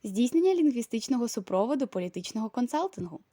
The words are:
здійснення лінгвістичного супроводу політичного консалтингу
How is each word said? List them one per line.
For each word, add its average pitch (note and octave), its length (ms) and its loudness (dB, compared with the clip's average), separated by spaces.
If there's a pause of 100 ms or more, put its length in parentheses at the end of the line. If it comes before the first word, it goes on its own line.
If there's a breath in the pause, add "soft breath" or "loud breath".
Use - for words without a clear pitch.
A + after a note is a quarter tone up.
здійснення B3 500 2
лінгвістичного A#3+ 720 0
супроводу A3+ 580 0
політичного F#3 640 -6
консалтингу B3 680 -4 (120)